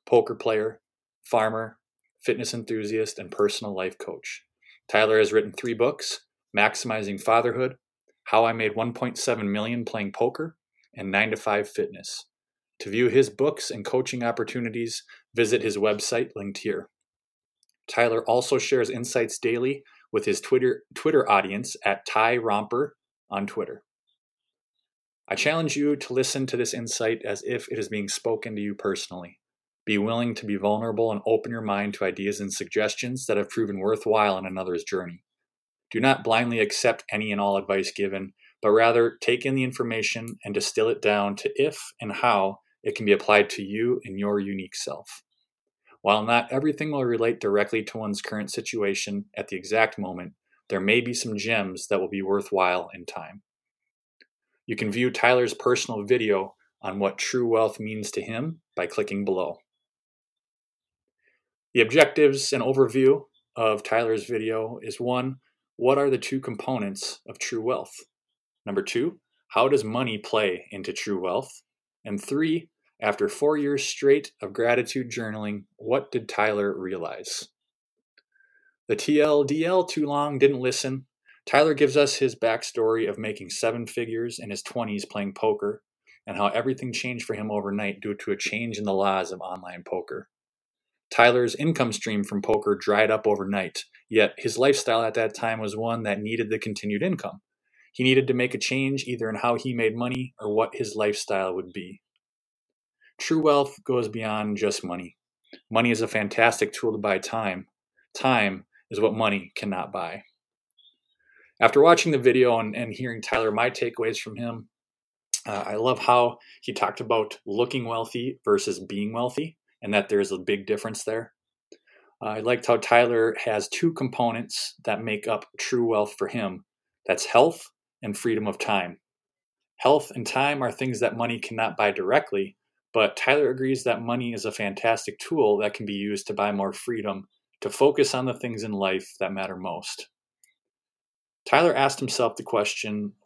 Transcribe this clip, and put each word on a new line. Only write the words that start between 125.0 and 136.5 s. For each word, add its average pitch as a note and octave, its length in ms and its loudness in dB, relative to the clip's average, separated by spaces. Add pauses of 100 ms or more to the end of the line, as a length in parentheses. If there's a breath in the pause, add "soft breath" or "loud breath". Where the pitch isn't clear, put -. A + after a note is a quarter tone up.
make G#2+ 240 -4
up G#2+ 160 -2 (140)
true A#2+ 280 0
wealth G#2+ 300 2
for G2 120 -2
him. G2 360 -6 (420)
That's F#2 200 0
health D#3 340 6 (400)
and G#2 160 -6
freedom G#2+ 300 0
of G2+ 100 -2
time. F2+ 400 -2 (800)
Health C#3+ 380 4
and A2+ 120 -6
time C#3 360 0
are A#2+ 100 -2
things B2+ 280 -4
that A#2 180 0
money A#2 200 -2
cannot A2+ 380 -4
buy G#2+ 140 4
directly, G2 640 0 (380)
but G#2+ 240 2
Tyler C#3 320 4
agrees C3 340 -2
that A#2 160 0
money A#2+ 320 -2
is A2 140 -8
a G#2 40 -2
fantastic G#2 680 -2
tool A2 400 4
that G#2 160 -2
can A2+ 100 -10
be G#2 80 -6
used G2+ 360 -4
to G#2 40 -6
buy G#2 200 0